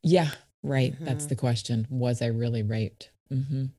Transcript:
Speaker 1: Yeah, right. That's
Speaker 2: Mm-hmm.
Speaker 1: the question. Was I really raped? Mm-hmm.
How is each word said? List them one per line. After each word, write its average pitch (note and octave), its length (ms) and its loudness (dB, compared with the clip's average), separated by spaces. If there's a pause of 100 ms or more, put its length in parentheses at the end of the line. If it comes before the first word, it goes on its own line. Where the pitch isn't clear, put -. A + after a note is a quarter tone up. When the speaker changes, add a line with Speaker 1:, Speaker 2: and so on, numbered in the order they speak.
Speaker 1:
Yeah, E3 300 6 (300)
right. C3+ 380 2
That's D3 240 -4
Speaker 2:
Mm-hmm. D3 40 -10
Speaker 1:
the C3+ 80 -2
question. A#2 520 0
Was B2 320 0
I A#2+ 60 0
really A#2 360 0
raped? A2 480 -4 (220)
Mm-hmm. C3+ 340 -2 (120)